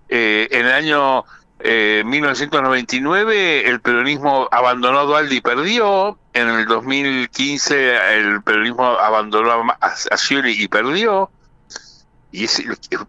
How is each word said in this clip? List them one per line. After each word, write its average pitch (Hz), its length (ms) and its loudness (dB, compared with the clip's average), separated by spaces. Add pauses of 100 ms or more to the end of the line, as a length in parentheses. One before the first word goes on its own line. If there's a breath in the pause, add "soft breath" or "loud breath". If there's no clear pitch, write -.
Eh, 110 420 0
en 123 140 2
el 127 80 4
año, 143 500 2 (360 loud breath)
eh, 107 460 2
mil 139 160 -2
novecientos 143 400 -2
noventa 127 340 0
y 127 60 -2
nueve 180 680 0
el 123 120 -2
peronismo 135 680 0
abandonó 123 480 2
a 147 40 2
Dualde 147 320 0
y 120 60 -2
perdió. 196 760 0 (140)
En 120 160 0
el 113 200 0
dos 113 180 0
mil 135 460 -2
quince 135 640 0 (220)
el 104 260 0
peronismo 117 420 0
abandonó 107 680 0
a, 117 300 0
a, 98 60 2
a - 300 0
Scioli 127 460 0
y 98 40 -4
perdió. 190 640 0 (1000 loud breath)
Y 92 140 -8
es, - 140 -2
es - 500 -8